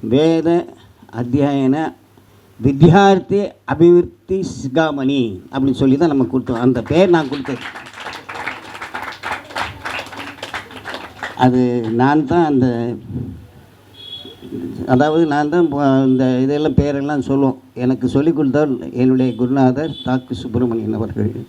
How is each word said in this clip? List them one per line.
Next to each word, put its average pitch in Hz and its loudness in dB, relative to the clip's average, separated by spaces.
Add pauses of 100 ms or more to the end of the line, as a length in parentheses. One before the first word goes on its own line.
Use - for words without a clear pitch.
வேத 160 2 (500)
அத்தியாயன 139 0 (680)
வித்யார்த்தி 185 6 (160)
அபிவிருத்தி 175 4
சிகாமணி 135 -2 (120)
அப்படின்னு 135 0
சொல்லி 135 2
தான் 170 2
நம்ம 135 2
கொடுத்தோம். 123 -2
அந்த 123 2
பேர் 170 2
நான் 160 2
கொடுத்தது. 135 -6 (3750)
அது 123 2
நான் 139 2
தான் 165 2
அந்த, 123 0 (1900)
அதாவது 156 4
நான் 147 0
தான் 165 2
ப-, 135 2
இந்த 127 2
இதெல்லாம் 147 0
பேரெல்லாம் 143 0
சொல்லுவோம். 135 0 (160)
எனக்கு 127 -2
சொல்லிக் 143 2
கொடுத்தவர் 139 0
என்னுடைய 127 2
குருநாதர் 131 0
தாக்கு 127 -4
சுப்பிரமணியன் 113 -2
அவர்கள். 107 -2 (180)